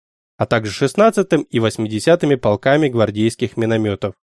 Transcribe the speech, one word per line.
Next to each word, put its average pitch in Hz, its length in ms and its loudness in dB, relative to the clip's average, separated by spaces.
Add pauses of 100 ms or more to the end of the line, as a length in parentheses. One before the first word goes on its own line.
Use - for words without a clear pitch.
(360)
а 110 100 -2
также 110 260 -2
шестнадцатым 190 720 0
и - 180 -4
восьмидесятыми 113 760 0
полками 135 540 2
гвардейских 113 680 -2
миномётов. 110 680 -2